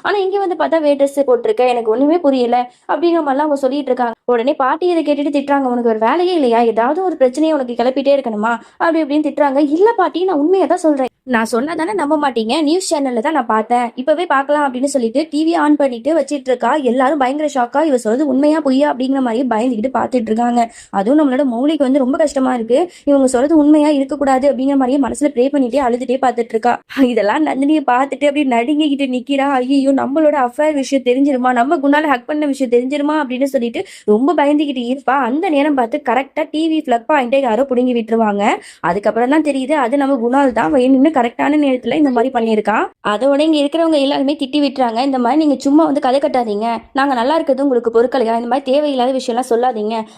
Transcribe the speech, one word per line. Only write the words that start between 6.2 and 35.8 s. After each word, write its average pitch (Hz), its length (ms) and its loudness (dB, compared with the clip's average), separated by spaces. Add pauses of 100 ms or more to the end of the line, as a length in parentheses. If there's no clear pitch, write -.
இல்லையா? 247 260 2
ஏதாவது 240 440 0
ஒரு 359 140 -2
பிரச்சனையை 302 400 0
உனக்கு 240 260 -4
கிளப்பிட்டே 269 360 2
இருக்கணுமா?" 226 380 -4 (200)
அப்படி 330 260 0
இப்படின்னு 294 180 0
திட்டுறாங்க. 285 360 0
"இல்ல 320 400 2
பாட்டி, 339 260 -2
நான் 370 140 0
உண்மையை 339 300 2
தான் 359 100 0
சொல்றேன்." 294 300 0 (160)
"நான் 226 220 -2
சொன்னா 247 280 -2
தானே 330 200 -4
நம்ப 311 240 -2
மாட்டீங்க, 269 460 -2
நியூஸ் 339 320 -2
சேனல்ல 262 240 -2
தான் 294 140 -2
நான் 262 120 0
பார்த்தேன், 226 500 -2
இப்பவே 302 300 -2
பார்க்கலாம்" 277 480 0
அப்படின்னு 254 100 -6
சொல்லிட்டு 277 460 -2
டி 320 240 -2
வி 339 40 0
ஆன் 294 180 2
பண்ணிட்டு 277 420 -2
வச்சிட்டு 277 280 -2
இருக்கா. 247 300 0
எல்லாரும் 262 420 2
பயங்கர 285 360 -2
ஷாக்கா, 262 300 0
இவ 285 140 2
சொல்றது 240 300 0
உண்மையா 294 320 2
பொய்யா 285 340 2
அப்படிங்கிற 262 260 -2
மாதிரி 254 280 -2
பயந்துகிட்டு 226 460 0
பார்த்துட்டு 240 280 -2
இருக்காங்க. 233 500 0 (180)
அதுவும் 214 300 2
நம்மளோட 277 320 2
மௌலிக்கு 285 320 0
வந்து 269 160 2
ரொம்ப 262 180 0
கஷ்டமா 277 360 0
இருக்கு. 247 380 0 (120)
இவங்க 277 240 4
சொல்றது 262 300 2
உண்மையா 294 300 4
இருக்கக்கூடாது 277 640 0
அப்படிங்கிற 262 240 0
மாதிரியே 269 320 2
மனசுல 285 300 -2
ப்ரே 269 180 2
பண்ணிட்டே 262 320 0
அழுதுட்டே 240 340 -2
பார்த்துட்டு 233 280 -2
இருக்கா. 226 300 0 (220)
இதெல்லாம் 247 440 2
நந்தினியை 285 460 0
பார்த்துட்டு 269 360 0
அப்படியே 285 180 0
நடுங்கிக்கிட்டு 269 680 0
நிக்கிறா. 269 380 -2
"ஐயோ, 269 440 2
நம்மளோட 269 560 0
அஃபேர் 302 240 0
விஷயம் 269 320 -2
தெரிஞ்சிருமா? 254 460 2
நம்ம 247 260 2
குணால 285 300 2
ஹக் 247 200 -2
பண்ண 302 180 -2
விஷயம் 269 260 -2
தெரிஞ்சிருமா?" 277 420 0
அப்படின்னு 254 300 -2
சொல்லிட்டு 269 420 -4 (200)
ரொம்ப 240 280 2
பயந்துகிட்டு 285 640 0
இருப்பா. 254 140 -4
அந்த 277 380 0
நேரம் 294 260 0
பார்த்து 254 340 -2